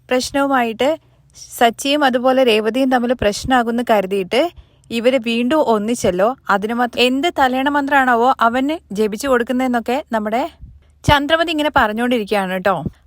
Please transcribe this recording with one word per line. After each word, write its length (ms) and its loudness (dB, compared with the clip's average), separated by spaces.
പ്രശ്നവുമായിട്ട് 880 0
സച്ചിയും 460 2
അതുപോലെ 420 2
രേവതിയും 460 2
തമ്മിൽ 220 2
പ്രശ്നമാകുമെന്ന് 760 0
കരുതിയിട്ട് 600 0
ഇവര് 340 0
വീണ്ടും 340 0
ഒന്നിച്ചല്ലോ. 760 0
അതിന് 240 -2
മാത്രം 280 -2
എന്ത് 380 0
തലേണ 300 0
മന്ത്രാണാവോ 720 2
അവന് 540 0
ജപിച്ചു 340 -2
കൊടുക്കുന്നതെന്നൊക്കെ 840 0
നമ്മുടെ 380 -4
ചന്ദ്രമതി 480 0
ഇങ്ങനെ 240 -2
പറഞ്ഞുകൊണ്ടിരിക്കുകയാണ് 760 0
കേട്ടോ. 300 -2